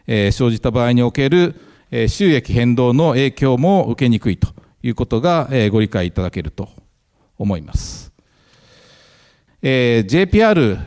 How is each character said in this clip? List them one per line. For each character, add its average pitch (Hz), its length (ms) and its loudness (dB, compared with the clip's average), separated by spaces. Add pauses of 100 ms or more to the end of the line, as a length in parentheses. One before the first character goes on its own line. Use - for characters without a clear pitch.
え 104 220 0
ー、 - 20 0
生 120 200 0
じ 110 100 -4
た 127 100 -2
場 120 140 0
合 123 80 2
に 123 100 2
お 120 80 0
け 135 180 -2
る、 175 260 2 (360)
え 117 140 -2
ー、 - 20 0
収 196 220 0
益 139 240 0
変 120 220 2
動 123 180 2
の 156 180 2
影 131 200 0
響 131 260 0
も 170 300 2
受 117 180 -2
け 123 40 4
に 113 100 2
く 107 120 -2
い 85 60 -6
と - 120 -2 (340)
い 123 60 -4
う 113 60 -6
こ 127 100 -4
と 113 160 -2
が、 165 300 0
え 117 160 0
ー、 98 40 0
ご 107 100 2
理 104 80 -2
解 90 180 -2
い 85 40 -6
た 95 100 -4
だ 90 100 -6
け 92 100 -8
る 76 100 -10
と - 180 -12 (680)
思 98 200 -4
い 78 40 -10
ま 73 120 -10
す。 - 380 -10 (1500)
え 123 440 2
ー、 95 40 -10
ジ 151 100 2
ェ 196 60 2
イ - 20 -2
ピ 208 120 0
ー 226 80 6
ア 214 40 4
ー - 20 2
ル、 113 340 2